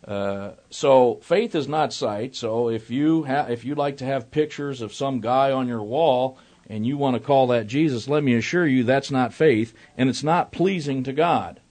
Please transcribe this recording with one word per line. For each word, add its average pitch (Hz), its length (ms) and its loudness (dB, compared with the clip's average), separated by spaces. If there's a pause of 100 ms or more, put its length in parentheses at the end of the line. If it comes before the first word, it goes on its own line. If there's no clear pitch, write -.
Uh, 101 440 -6 (180)
so 127 540 4
faith 208 300 0
is 143 140 -2
not 147 240 -2
sight. 117 440 -6
So 117 340 -2
if 113 200 -6
you 151 360 0
ha-, 135 240 -2
if 117 160 -6
you 135 100 -6
like 143 220 -2
to 131 80 -10
have 131 260 -4
pictures 143 500 -4
of 104 120 -8
some 135 260 -2
guy 131 320 2
on 131 160 -2
your 117 160 -6
wall 131 540 0 (320)
and 107 160 -4
you 135 100 -2
want 139 200 0
to 113 40 0
call 135 280 4
that 117 200 2
Jesus, 127 400 0
let 147 160 0
me 131 120 2
assure 170 300 0
you 131 180 4
that's 135 280 0
not 127 220 0
faith, 117 400 2 (240)
and 131 100 2
it's 135 160 -2
not 165 280 0
pleasing 151 520 -2
to 135 80 -6
God. 135 480 0 (120)